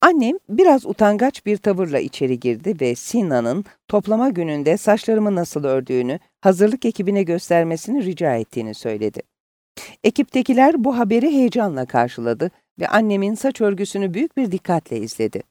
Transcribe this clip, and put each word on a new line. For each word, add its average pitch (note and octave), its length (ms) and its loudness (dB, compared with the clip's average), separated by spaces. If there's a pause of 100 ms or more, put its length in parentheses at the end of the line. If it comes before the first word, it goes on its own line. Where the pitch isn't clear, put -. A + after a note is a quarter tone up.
Annem D#4 360 4 (120)
biraz C4+ 360 4
utangaç G#3+ 600 0
bir G#3 120 0
tavırla F3+ 420 0
içeri B2+ 400 -2
girdi B2 420 -2
ve A#2+ 140 0
Sina'nın D3 720 -2 (220)
toplama G#3+ 420 0
gününde D#3+ 480 0
saçlarımı G#3+ 580 0
nasıl E3 280 -4
ördüğünü C3 560 0 (220)
hazırlık G3+ 440 2
ekibine G3+ 380 0
göstermesini E3+ 840 0
rica E3 300 -2
ettiğini A2+ 380 -6
söyledi. G#2+ 480 -6 (800)
Ekiptekiler C4 800 2
bu B3 140 0
haberi A#3 340 2
heyecanla A3+ 540 0
karşıladı A#2+ 680 -2 (280)
ve - 80 -4
annemin G#3 480 0
saç C4+ 260 -4
örgüsünü G3 520 -2
büyük C4 240 -4
bir B3 140 -2
dikkatle F3 460 -4
izledi. A2 540 -4